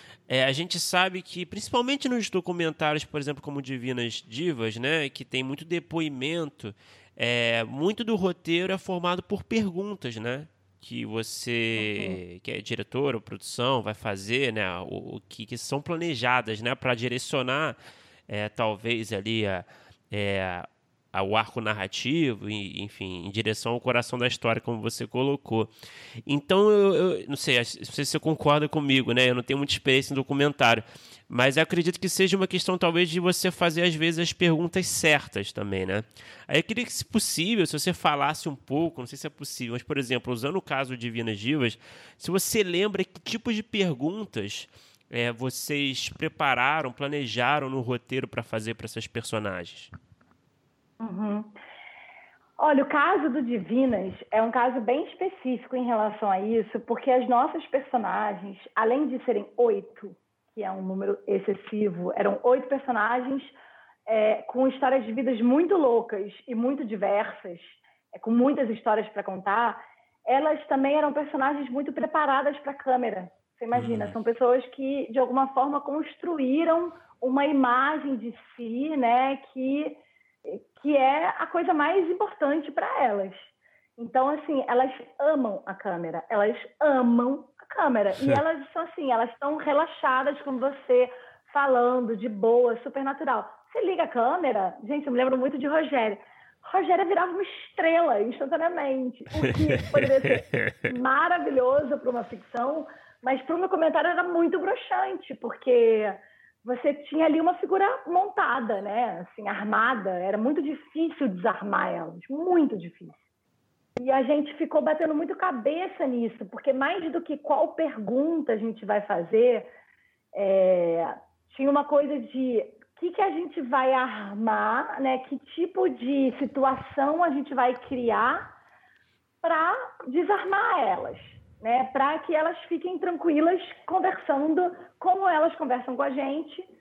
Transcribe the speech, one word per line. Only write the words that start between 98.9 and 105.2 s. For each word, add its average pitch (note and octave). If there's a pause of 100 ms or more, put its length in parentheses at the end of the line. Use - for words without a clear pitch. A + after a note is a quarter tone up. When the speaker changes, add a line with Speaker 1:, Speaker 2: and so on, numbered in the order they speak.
Speaker 2:
o C#4
que -
poderia C4+
ser - (100)
Speaker 1:
<laughs> B3+
Speaker 2:
maravilhoso C#4
pra B3
uma A#3
ficção, B3+ (360)
mas C4
pro E4+
meu F4+
comentário D#4+
era F4
muito E4+
broxante, F#4+